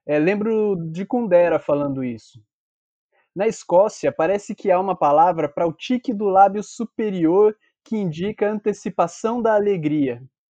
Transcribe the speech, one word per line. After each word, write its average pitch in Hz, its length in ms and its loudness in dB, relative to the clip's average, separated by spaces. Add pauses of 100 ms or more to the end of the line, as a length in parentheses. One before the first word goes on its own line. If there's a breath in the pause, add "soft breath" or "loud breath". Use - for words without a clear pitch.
É, 151 140 0
lembro 208 560 0 (160)
de 185 120 -8
Kundera 175 540 2
falando 143 460 -2
isso. 113 360 -10 (960)
Na 202 140 -2
Escócia, 180 640 0
parece 196 420 -2
que - 160 -4
há 180 80 4
uma 185 160 -2
palavra 156 540 2
para - 180 -4
o 160 60 -2
tique 247 420 -6
do 208 120 -4
lábio 196 360 4
superior 208 960 0 (260)
que - 140 -8
indica 190 500 -4
a 208 60 -2
antecipação 208 880 -4
da 220 140 2
alegria. 151 680 0 (280)